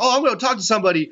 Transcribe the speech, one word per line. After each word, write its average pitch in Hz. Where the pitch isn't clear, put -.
Oh, 262
I'm 285
gonna 240
talk 247
to 196
somebody. 180